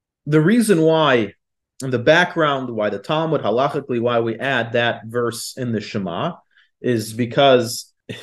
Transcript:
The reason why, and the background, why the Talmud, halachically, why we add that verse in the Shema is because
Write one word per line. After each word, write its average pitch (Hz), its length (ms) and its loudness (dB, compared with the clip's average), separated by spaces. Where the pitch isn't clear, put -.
The 156 160 4
reason 208 400 4
why, 147 520 2
and 131 100 -6
the 120 60 2
background, 151 720 2
why 107 180 -2
the - 100 -4
Talmud, 156 420 -2
halachically, 127 580 -2
why 117 200 0
we 113 180 -2
add 120 360 -2
that 117 320 -2
verse 117 500 -6
in 127 160 -6
the 104 100 -2
Shema 101 520 -6
is 113 320 -2
because 120 800 2